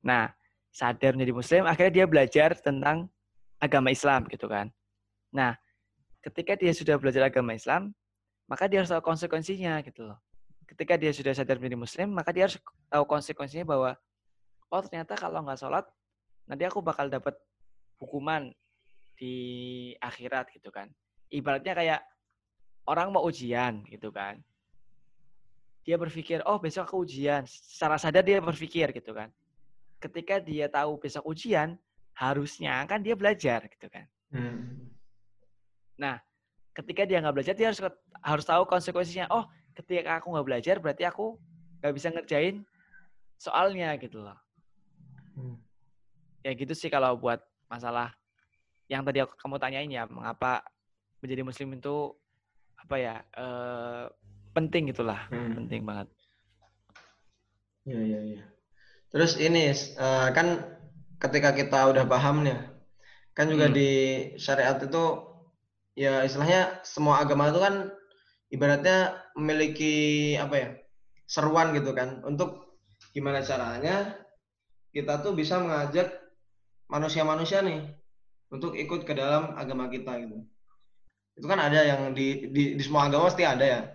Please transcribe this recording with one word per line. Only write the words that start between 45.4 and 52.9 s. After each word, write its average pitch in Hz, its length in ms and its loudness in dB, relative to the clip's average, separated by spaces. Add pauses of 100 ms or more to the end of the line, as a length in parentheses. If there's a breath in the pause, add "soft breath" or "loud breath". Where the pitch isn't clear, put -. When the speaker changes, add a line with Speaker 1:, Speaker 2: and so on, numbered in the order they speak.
Speaker 1:
Ya 135 80 -4
gitu 135 240 -8
sih 156 160 -6
kalau 131 240 2
buat 120 240 -2 (260)
masalah 120 460 -6 (760)
yang 135 160 -4
tadi 139 160 0
aku, 131 160 -2
kamu 139 240 -10
tanyain 135 320 -6
ya, 120 160 -6
mengapa 120 560 -4 (560)
menjadi 131 240 -8
muslim 135 320 -10
itu 143 380 -6 (640)
apa - 220 -6